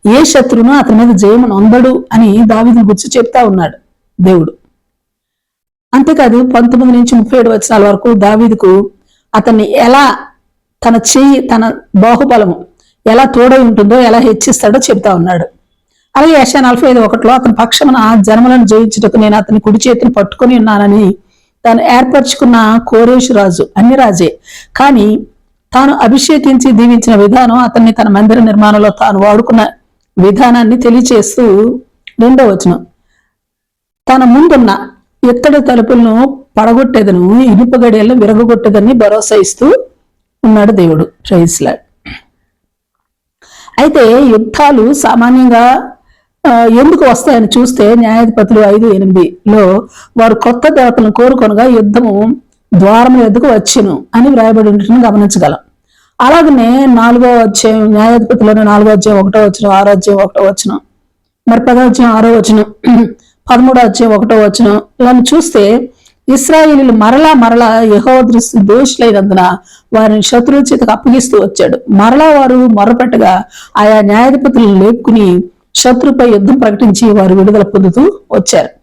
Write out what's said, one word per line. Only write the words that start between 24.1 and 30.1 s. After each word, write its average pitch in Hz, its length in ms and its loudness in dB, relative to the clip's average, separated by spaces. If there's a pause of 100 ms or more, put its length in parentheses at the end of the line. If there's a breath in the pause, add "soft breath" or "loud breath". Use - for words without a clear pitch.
కానీ 226 420 0 (540)
తాను 269 200 0
అభిషేకించి 269 800 0
దీవించిన 233 440 2
విధానం, 226 400 2
అతన్ని 233 360 0
తన 220 160 -2
మందిర 214 320 2
నిర్మాణంలో 208 500 2
తాను 202 300 -2
వాడుకున్న 214 480 0 (500)